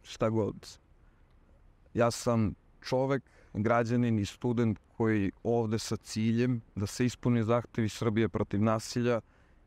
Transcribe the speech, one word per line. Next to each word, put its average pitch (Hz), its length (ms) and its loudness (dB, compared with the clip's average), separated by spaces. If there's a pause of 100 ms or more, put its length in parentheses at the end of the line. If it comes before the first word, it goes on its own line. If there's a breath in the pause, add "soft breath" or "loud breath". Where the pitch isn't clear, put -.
šta - 260 -2
god. 110 500 -4 (1160 soft breath)
Ja 117 160 4
sam 113 440 0 (260)
čovek, 135 420 -2 (300 soft breath)
građanin 117 680 2
i 101 80 0
student 117 520 0 (180)
koji 110 360 0 (100)
ovde 113 360 0
sa - 180 -6
ciljem 117 640 0 (140)
da 101 120 -4
se 123 200 -2
ispuni 120 360 0
zahtevi 113 460 0
Srbije 110 400 0
protiv 104 340 -2
nasilja 113 580 0 (460 soft breath)